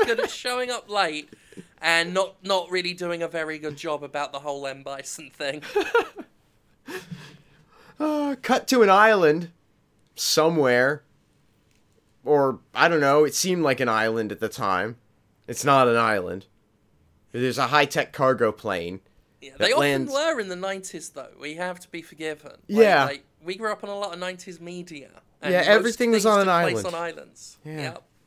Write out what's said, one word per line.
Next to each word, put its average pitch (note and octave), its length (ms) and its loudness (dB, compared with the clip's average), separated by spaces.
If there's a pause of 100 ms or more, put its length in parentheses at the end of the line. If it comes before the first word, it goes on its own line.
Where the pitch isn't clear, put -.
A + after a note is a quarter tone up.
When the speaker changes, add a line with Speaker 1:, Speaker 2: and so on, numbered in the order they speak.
Speaker 1:
good B3 140 0
at - 120 -4
showing B3 400 -6
up A3+ 180 -10
late E3 400 -2 (520)
and E3+ 320 2
not, F#3+ 300 -4
not F#3 280 -2
really F3+ 220 -4
doing F3 280 -6
a E3 60 -2
very D#3 320 -8
good D3 180 -8
job D3 260 -6
about C#3+ 280 -8
the C#3 80 -10
whole C#3+ 280 -8
M. C3+ 160 -10
Bison C#3 460 -14
thing. C#3+ 380 -8
<laughs> - 60 -14 (2250)
Speaker 2:
Uh, D4 440 -2
cut B3+ 240 0
to B3 160 4
an G3 80 6
island F3+ 580 6 (680)
somewhere. C#3+ 880 2 (1200)
Or, C3+ 360 2 (160)
I C#3+ 140 6
don't E3 100 2
know, D3 240 6
it C#3+ 100 0
seemed F3+ 300 0
like C3+ 160 2
an B2 100 0
island A2 420 0
at G2+ 80 -10
the A2 100 -4
time. G2+ 480 -2 (500)
It's - 180 -8
not C3+ 220 6
an A#2 100 4
island. F#2+ 480 -2 (840)
There's B2 260 -2
a C3 100 0
high-tech D3 460 0
cargo B2 380 2
plane F#2 480 -6 (420)
Speaker 1:
Yeah, C3+ 100 -20
Speaker 2:
that C#3 80 -18
Speaker 1:
they G3+ 120 2
often C#4+ 80 2
Speaker 2:
lands C#4+ 320 0
Speaker 1:
were D4 280 -2
in G3 100 -8
the F3+ 80 -8
nineties, F#3+ 540 -10
though. B2+ 180 -16 (100)
We D3+ 160 -12
have F3+ 240 -8
to - 100 -20
be E3+ 120 -14
forgiven. D#3 500 -12
Like, - 160 -20
Speaker 2:
Yeah. G3 380 6
Speaker 1:
like, C#3+ 180 -6 (200)
we F3+ 120 -8
grew G#3+ 160 -6
up G#3 120 -10
on G3+ 60 -10
a G3+ 80 -8
lot G3+ 160 -8
of F3 60 -12
nineties F3+ 400 -10
media. E3+ 500 -14 (320)
And F#3 120 -2
Speaker 2:
Yeah, F3+ 80 2
Speaker 1:
most D3+ 80 2
Speaker 2:
everything A3+ 420 4
was G#3+ 120 4
Speaker 1:
things - 20 0
Speaker 2:
on G#3 160 6
an F#3+ 60 2
Speaker 1:
took F3 260 2
place F#3 120 -4
Speaker 2:
island. F3 100 -6
Speaker 1:
on E3 60 -8
islands. - 600 -14
Speaker 2:
Yeah. D#3 180 -12
Speaker 1:
Yep. D#3 220 -10 (240)